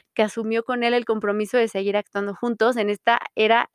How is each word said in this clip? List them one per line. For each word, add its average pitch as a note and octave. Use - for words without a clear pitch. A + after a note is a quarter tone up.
que A3
asumió A3+
con A#3+
él A#3+
el A#3+
compromiso G#3+
de A3+
seguir G3
actuando G3+
juntos A#3+
en G#3
esta A3
era A3